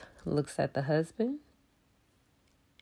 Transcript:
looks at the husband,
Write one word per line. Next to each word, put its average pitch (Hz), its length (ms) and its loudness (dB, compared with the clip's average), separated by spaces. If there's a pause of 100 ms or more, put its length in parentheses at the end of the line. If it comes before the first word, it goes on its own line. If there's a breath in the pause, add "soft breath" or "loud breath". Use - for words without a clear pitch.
(240 loud breath)
looks - 360 -2
at 143 140 0
the 139 100 0
husband, 160 560 0 (1400)